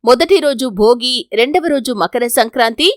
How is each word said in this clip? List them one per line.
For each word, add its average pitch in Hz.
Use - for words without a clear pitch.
మొదటి 330
రోజు 262
భోగి, 240
రెండవ 302
రోజు 262
మకర 226
సంక్రాంతి 233